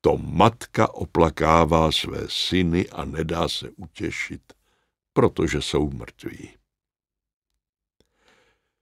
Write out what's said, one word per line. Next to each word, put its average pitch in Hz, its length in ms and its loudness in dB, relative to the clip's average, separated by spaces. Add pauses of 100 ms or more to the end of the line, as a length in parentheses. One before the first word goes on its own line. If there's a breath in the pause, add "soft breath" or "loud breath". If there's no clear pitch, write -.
To 73 160 2
matka 101 760 0
oplakává 80 960 4
své - 360 -4
syny 90 600 0
a 85 160 -10
nedá 80 440 -4
se - 220 -10
utěšit, - 800 -12 (600)
protože 80 500 0
jsou 73 280 0
mrtví. - 600 -14 (2250)